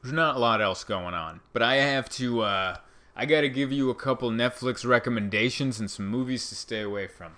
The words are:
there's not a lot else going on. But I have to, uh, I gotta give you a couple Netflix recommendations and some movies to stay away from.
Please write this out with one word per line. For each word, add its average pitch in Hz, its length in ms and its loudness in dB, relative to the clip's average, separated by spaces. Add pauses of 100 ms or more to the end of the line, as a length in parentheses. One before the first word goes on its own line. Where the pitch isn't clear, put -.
there's 127 100 -8
not 156 240 2
a - 20 -2
lot 113 220 4
else 98 240 0
going 90 300 -4
on. 82 260 -6 (120)
But 117 100 2
I 123 140 4
have 139 340 2
to, 120 300 0
uh, 95 360 0 (400)
I 123 100 -2
gotta 151 220 4
give 131 220 -2
you 135 200 2
a 120 40 0
couple 123 360 0
Netflix 120 560 -2
recommendations 120 920 2
and 104 120 -4
some 98 180 -6
movies 123 400 -2
to - 60 -12
stay 110 260 -6
away 101 260 -4
from. 85 320 -16